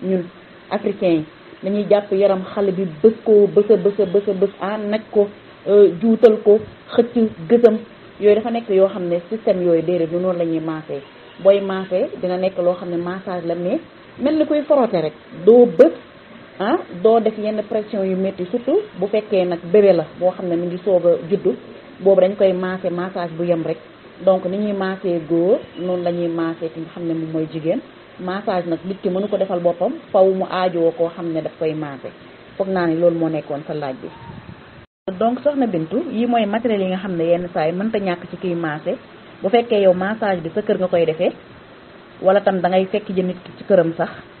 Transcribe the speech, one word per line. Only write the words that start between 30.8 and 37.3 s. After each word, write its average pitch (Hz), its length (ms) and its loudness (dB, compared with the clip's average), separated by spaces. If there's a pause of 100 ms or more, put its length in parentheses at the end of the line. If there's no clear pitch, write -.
koo 170 160 0
xam 170 180 -8
ne 160 80 -4
daf 156 160 -8
koy 160 160 -4
masser. 143 380 -10 (460)
Foog 190 120 -2
naa 185 200 0
ni 160 80 0
loolu 170 200 4
moo 165 120 0
nekkoon 151 360 -6
sa 165 100 -8
laaj 143 280 -6
bi. - 60 -12 (1120)
Donc, 240 220 0
soxna 277 260 0
Bintu, 180 460 -2
yi 226 140 -2
mooy 233 200 2
matériel 214 360 -2
yi 185 100 -2
nga 185 100 -4
xam 190 140 -6
ne 165 80 -2
yenn 170 300 0